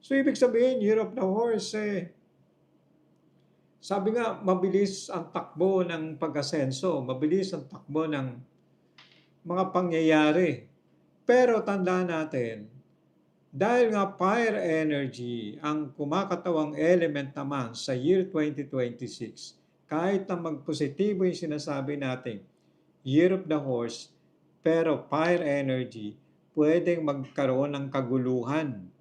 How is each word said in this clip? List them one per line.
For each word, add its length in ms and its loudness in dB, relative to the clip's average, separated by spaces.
So, 80 -2
ibig 240 2
sabihin, 480 2
Year 160 4
of 160 -6
the 80 0
Horse, 560 -2
eh, 320 -4
sabi 320 -2
nga, 240 -2
mabilis 720 2
ang 240 -8
takbo 480 0
ng 400 -4
pag-asenso, 800 -2
mabilis 560 0
ang 80 -12
takbo 400 -4
ng 320 -4
mga 140 0
pangyayari. 960 4
Pero 400 6
tandaan 480 0
natin, 560 -4
dahil 480 2
nga 160 0
fire 480 2
energy 960 -2
ang 400 -4
kumakatawang 800 -2
element 560 2
naman 400 -4
sa 240 -4
year 320 2
twenty 320 -2
twenty-six, 960 -8
kahit 400 -2
na 80 -2
magpositibo 880 -2
yung 80 0
sinasabi 480 -4
natin, 480 -6
Year 320 4
of 160 -4
the 80 2
Horse, 560 -4
pero 480 2
fire 320 2
energy, 720 -2
pwedeng 480 4
magkaroon 720 0
ng 160 -4
kaguluhan. 960 -2